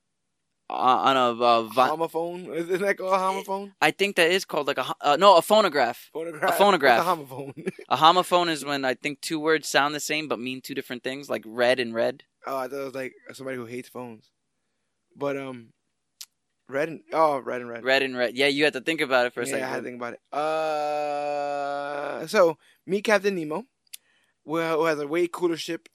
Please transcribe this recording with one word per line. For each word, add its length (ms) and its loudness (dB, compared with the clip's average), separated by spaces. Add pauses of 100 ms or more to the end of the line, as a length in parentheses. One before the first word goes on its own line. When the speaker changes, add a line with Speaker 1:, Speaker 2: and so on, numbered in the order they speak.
(680)
Speaker 1:
Uh, 40 -8
on 440 2
a, 260 2
uh, 200 4
vi- 260 2
Speaker 2:
homophone? 580 -6
<laughs> 80 -12
Isn't 260 -4
that 160 -2
called 160 -2
a 40 4
homophone? 640 -4
Speaker 1:
I 100 4
think 240 -2
that 160 4
is 140 0
called, 220 -4
like, 120 -2
a 40 -4
ho-, 180 -6
uh, 180 2
no, 180 10
a 40 8
phonograph. 720 2
Speaker 2:
Phonograph. 360 -4
Speaker 1:
A 80 2
phonograph. 480 6
Speaker 2:
What's 160 0
a 20 -14 (120)
homophone? 360 -10 (100)
<laughs> 80 -20
Speaker 1:
A 80 2
homophone 520 6
is 160 -4
when 200 -4
I 100 0
think 260 -8
two 180 -6
words 280 0
sound 260 2
the 60 -8
same 280 -6
but 120 -4
mean 220 -10
two 120 -14
different 300 -10
things, 260 -8
like 160 -6
red 340 2
and 140 -4
red. 300 -4 (240)
Speaker 2:
Oh, 100 -6
I 100 -6
thought 140 -10
it 40 -8
was, 100 -12
like, 180 -10 (200)
somebody 240 -10
who 80 -10
hates 240 -14
phones. 420 -16 (840)
But, 220 -4
um, 360 -14 (960)
red 200 -4
and, 120 -14 (100)
oh, 280 2
red 220 -6
and 80 -12
red. 140 -10
Speaker 1:
Red 180 4
and 160 -4
red. 180 0
Yeah, 120 2
you 160 2
had 100 4
to 80 -6
think 200 -2
about 260 4
it 60 -6
for 80 -6
a 40 -2
Speaker 2:
Yeah, 60 -4
Speaker 1:
second. 140 -4
Speaker 2:
I 40 -8
had 80 -4
to 60 -6
think 140 -10
about 160 -8
it. 60 -18 (140)
Uh, 1900 -4
so, 300 6 (280)
meet 180 -2
Captain 320 2
Nemo, 280 -6 (840)
who, 140 -2
who 260 2
has 140 2
a 80 -6
way 200 0
cooler 300 -2
ship 380 -10